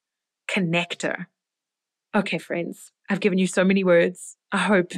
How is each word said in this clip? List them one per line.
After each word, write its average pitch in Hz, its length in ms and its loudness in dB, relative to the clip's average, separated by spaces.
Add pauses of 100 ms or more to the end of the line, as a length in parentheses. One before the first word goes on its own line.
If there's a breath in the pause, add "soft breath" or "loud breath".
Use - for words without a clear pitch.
(500)
connector. 170 760 -4 (920)
Okay, 185 220 -2
friends, - 560 -10 (160)
I've 190 100 -2
given 190 180 0
you 185 100 2
so 185 180 0
many 196 180 4
words. 180 540 2 (160)
I 196 40 -2
hope 180 400 2